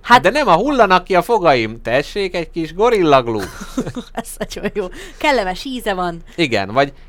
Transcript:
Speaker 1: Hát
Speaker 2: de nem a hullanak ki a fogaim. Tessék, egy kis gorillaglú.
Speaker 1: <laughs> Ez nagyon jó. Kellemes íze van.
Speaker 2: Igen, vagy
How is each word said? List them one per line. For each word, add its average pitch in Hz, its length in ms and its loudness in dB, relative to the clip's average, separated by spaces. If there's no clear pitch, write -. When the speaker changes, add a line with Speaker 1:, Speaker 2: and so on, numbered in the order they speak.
Speaker 1:
Hát 247 200 6
Speaker 2:
de 170 80 6
nem 269 180 0
a 180 60 6
hullanak 196 500 2
ki 190 100 -2
a 175 80 4
fogaim. 131 600 2
Tessék, 147 520 -2
egy 170 160 -6
kis 160 240 -8
gorillaglú. 156 640 2
Speaker 1:
<laughs> - 280 -12
Ez - 160 -10
nagyon 202 360 -8
jó. 202 120 -4
Kellemes 220 460 -2
íze 240 300 -6
van. 175 280 -6
Speaker 2:
Igen, 113 360 0
vagy 139 200 2